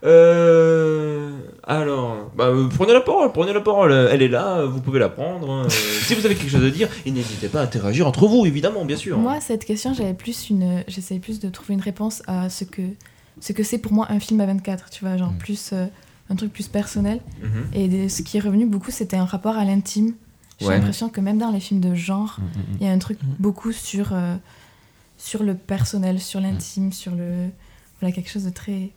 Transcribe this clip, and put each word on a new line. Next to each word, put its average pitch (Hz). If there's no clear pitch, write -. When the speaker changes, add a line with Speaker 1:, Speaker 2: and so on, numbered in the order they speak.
Speaker 1:
Euh, 160
alors, 127
bah, 120
euh, 127
prenez 196
la 254
parole, 302
prenez 180
la 208
parole, 196
elle 135
est 131
là, 165
vous 131
pouvez 131
la 104
prendre, 165
hein. 135
Euh, 123
Speaker 2:
<laughs> 104
Speaker 1:
si 226
vous 214
avez 202
quelque 139
chose 131
à 135
dire, 165
et 135
n'hésitez 110
pas 147
à -
interagir 117
entre 139
vous, 220
évidemment, 165
bien 143
sûr. 180
Speaker 2:
Moi, 254
cette 220
question, 214
j'avais 208
plus -
une, 180
j'essayais 185
plus 214
de 202
trouver 185
une 190
réponse 208
à 185
ce 185
que, 185
ce -
que 214
c'est 233
pour 214
moi 214
un 208
film 214
A 202
vingt-quatre, 190
tu -
vois, 185
genre 180
Speaker 3:
Mm. 92
Speaker 2:
plus, 208
euh, 185
un 196
truc 208
plus -
personnel. 208
Speaker 1:
Mhm. 110
Speaker 2:
Et 196
des, 190
ce -
qui 208
est 208
revenu 208
beaucoup, 202
c'était 190
un 185
rapport 208
à 208
l'intime. 202
J'ai 101
Speaker 1:
Ouais. 190
Speaker 2:
l'impression 202
que 214
même 202
dans 226
les 202
films 190
de 180
genre, 190
Speaker 3:
Mm, -
mm, -
mm. 98
Speaker 2:
il 202
y -
a -
un 185
truc 208
Speaker 4:
Mm. 139
Speaker 2:
beaucoup 208
sur, 202
euh, 175
sur -
le 196
personnel, 185
sur 190
l'intime, 190
Speaker 3:
Mm. 190
Speaker 2:
sur 185
le, 175
voilà, 180
quelque 180
chose 196
de 185
très 190